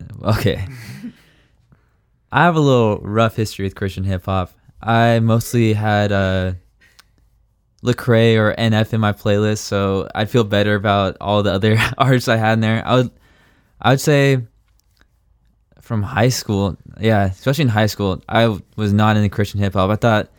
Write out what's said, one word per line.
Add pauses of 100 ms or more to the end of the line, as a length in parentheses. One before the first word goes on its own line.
(240)
okay. (800)
<laughs>
I
have
a
little
rough
history
with
Christian
hip
hop. (300)
I
mostly
had,
uh, (1300)
Lecrae
or
N
F
in
my
playlist,
so
I'd
feel
better
about
all
the
other (100)
<laughs>
artists
I
had
in
there.
I
would, (720)
I
would
say (1400)
from
high
school, (240)
yeah,
especially
in
high
school,
I
w-, (140)
was
not
into
Christian
hip
hop.
I
thought